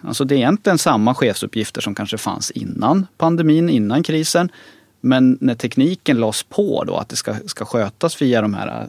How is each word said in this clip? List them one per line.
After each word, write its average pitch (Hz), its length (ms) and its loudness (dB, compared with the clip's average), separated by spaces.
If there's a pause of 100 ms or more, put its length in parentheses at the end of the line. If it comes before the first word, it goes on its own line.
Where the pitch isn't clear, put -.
Alltså 135 220 -4
det 139 100 2
är - 20 4
egentligen 165 400 2
samma 123 380 2
chefsuppgifter - 640 -2
som 101 140 -6
kanske 101 220 -6
fanns - 340 -6
innan 139 560 0 (100)
pandemin, 165 520 2
innan 123 340 2
krisen. 160 460 0 (520)
Men 131 400 4
när 123 140 0
tekniken 135 640 0
lades 110 260 -2
på - 440 -2
då, - 100 -4
att - 120 -6
det - 60 -12
ska, - 200 -6 (100)
ska 113 200 -10
skötas 113 560 -4
via 123 200 4
de 104 120 0
här, 107 340 -8